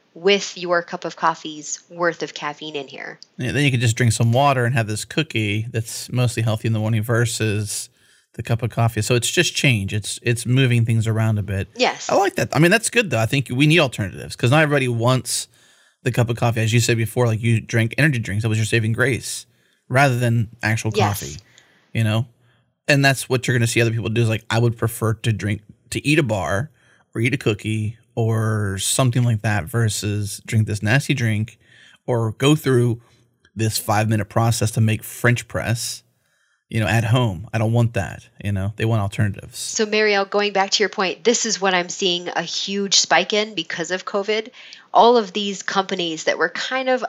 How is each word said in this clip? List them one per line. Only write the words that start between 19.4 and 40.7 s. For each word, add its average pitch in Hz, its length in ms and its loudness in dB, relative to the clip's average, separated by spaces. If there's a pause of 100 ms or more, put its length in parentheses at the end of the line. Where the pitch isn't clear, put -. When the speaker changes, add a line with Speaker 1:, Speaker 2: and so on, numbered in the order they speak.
Speaker 2:
rather 127 280 4
than 117 300 2 (160)
actual 110 320 -2
Speaker 1:
Yes. 104 240 2
Speaker 2:
coffee, 73 180 -10 (560)
you 113 100 0
know? 110 220 0 (640)
And 143 180 4
that's 135 240 0
what 127 160 0
you're 123 100 2
gonna 117 120 2
see 117 140 2
other 117 100 2
people 113 180 -2
do 113 120 0
is, 113 80 2
like, 110 200 -4
I 113 80 0
would 117 200 2
prefer 113 360 -2
to 113 200 -2
drink, 104 280 -4 (300)
to - 160 -6
eat 151 100 4
a 160 60 4
bar 101 480 -2 (420)
or 113 80 -6
eat 120 120 0
a - 40 -2
cookie 107 600 -2 (180)
or 110 640 0
something 127 440 0
like 117 180 0
that 104 240 0
versus 104 840 -2
drink 110 200 0
this 104 140 -4
nasty 127 320 0
drink 113 460 -2 (480)
or 113 240 0
go 143 240 4
through 123 460 2 (540)
this 110 220 0
five-minute 107 520 0
process 113 420 2
to - 100 0
make 110 220 2
French - 460 0
press, - 520 -4 (720)
you 110 80 -2
know, 107 80 2
at 110 160 2
home. 110 500 0
I 110 40 -2
don't 113 160 0
want 117 220 2
that, 80 300 -6 (160)
you 101 120 -4
know? 98 240 -2
They - 80 -2
want 113 160 2
alternatives. 101 580 -4
Speaker 1:
So, - 260 -2
Marielle, 208 440 2
going 202 240 0
back 196 180 2